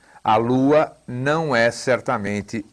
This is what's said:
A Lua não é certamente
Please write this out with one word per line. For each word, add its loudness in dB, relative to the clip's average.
A 2
Lua 2
não -2
é 4
certamente -4